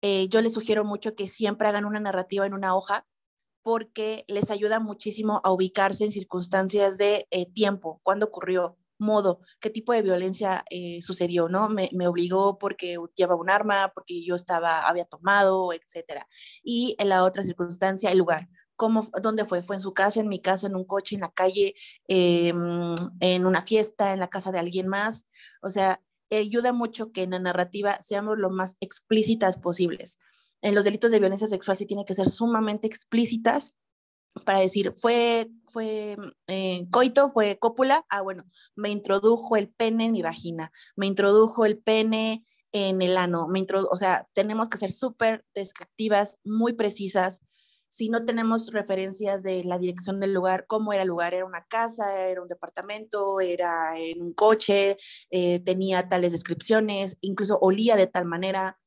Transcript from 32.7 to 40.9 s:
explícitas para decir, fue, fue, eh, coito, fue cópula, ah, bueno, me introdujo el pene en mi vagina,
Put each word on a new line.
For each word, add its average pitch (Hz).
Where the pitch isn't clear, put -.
explícitas 233
para 196
decir, 190
fue, 233
fue, 214
eh, 185
coito, 262
fue 208
cópula, 262
ah, 202
bueno, 190
me 208
introdujo 208
el 208
pene 226
en 226
mi 190
vagina, 165